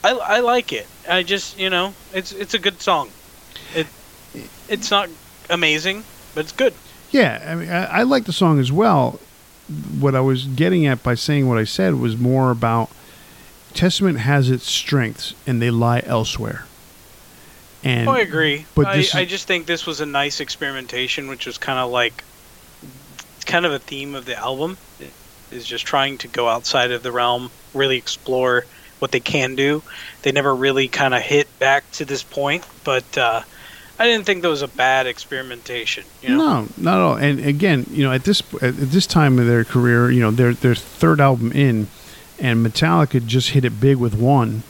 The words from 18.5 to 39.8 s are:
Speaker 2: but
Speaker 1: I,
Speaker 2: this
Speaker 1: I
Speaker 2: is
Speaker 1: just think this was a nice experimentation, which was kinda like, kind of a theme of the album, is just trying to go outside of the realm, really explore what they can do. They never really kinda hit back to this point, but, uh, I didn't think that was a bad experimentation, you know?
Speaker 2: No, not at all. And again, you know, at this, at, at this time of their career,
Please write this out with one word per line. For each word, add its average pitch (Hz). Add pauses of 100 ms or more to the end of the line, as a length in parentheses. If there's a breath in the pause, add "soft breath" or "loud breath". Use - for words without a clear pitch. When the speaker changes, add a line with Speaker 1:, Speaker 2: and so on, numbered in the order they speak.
Speaker 2:
but 151
Speaker 1:
I, 196
Speaker 2:
this -
Speaker 1:
I 185
Speaker 2:
is 180
Speaker 1:
just 190
think 175
this 165
was 151
a 151
nice 143
experimentation, 135
which 135
was 123
kinda 127
like, 120 (1200)
kind 175
of 156
a 139
theme 139
of 123
the 123
album, 131 (760)
is 117
just 120
trying 139
to -
go 117
outside 123
of 120
the 123
realm, 123 (240)
really 135
explore 127 (320 loud breath)
what 135
they 123
can 131
do. 143 (400 loud breath)
They 139
never 139
really 135
kinda 127
hit 147 (140)
back 135
to 156
this 135
point, 143 (180)
but, 127
uh, 117 (560 loud breath)
I 226
didn't 226
think 185
that 175
was 143
a 139
bad 131
experimentation, 123 (180)
you 131
know? 135
Speaker 2:
No, 185
not 170
at 185
all. -
And 139
again, 143
you 143
know, 135
at 131
this, 196 (120)
at, -
at 131
this 180
time 139
of 120
their 117
career, 120